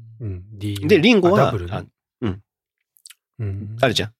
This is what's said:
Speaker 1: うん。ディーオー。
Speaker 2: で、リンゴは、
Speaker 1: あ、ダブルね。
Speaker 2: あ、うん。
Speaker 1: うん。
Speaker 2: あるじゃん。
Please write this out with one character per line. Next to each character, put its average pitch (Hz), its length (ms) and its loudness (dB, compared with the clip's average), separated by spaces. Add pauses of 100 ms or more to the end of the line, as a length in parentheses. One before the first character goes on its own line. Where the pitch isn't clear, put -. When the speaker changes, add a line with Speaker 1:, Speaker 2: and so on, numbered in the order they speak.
(200)
Speaker 1:
う 123 60 -12
ん。 98 340 -12
デ 101 80 -8
ィ 101 120 -6
ー - 20 -8
オ - 20 -6
ー。 147 40 -2
Speaker 2:
で、 180 120 6
リ 214 140 6
ン 208 80 6
ゴ 175 100 4
は、 - 120 4
Speaker 1:
あ、 - 20 6
ダ 95 60 0
ブ 113 80 -4
ル 87 80 -8
ね。 87 60 -8
Speaker 2:
あ、 92 100 -8 (380)
う 123 60 -4
ん。 98 140 -6 (960)
Speaker 1:
う 113 60 -6
ん。 101 340 -8
Speaker 2:
あ 135 80 2
る 113 60 0
じ 95 100 -2
ゃ 104 40 -6
ん。 - 120 -18